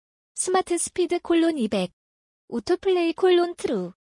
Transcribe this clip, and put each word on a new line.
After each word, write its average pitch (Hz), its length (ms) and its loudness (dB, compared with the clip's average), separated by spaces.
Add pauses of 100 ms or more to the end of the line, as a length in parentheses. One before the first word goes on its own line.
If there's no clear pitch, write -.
(360)
스마트 370 420 0
스피드 349 440 -2
콜론 330 360 2
이백. 208 360 -2 (560)
오토플레이 349 640 0
콜론 349 420 2
트루. 190 380 -4 (160)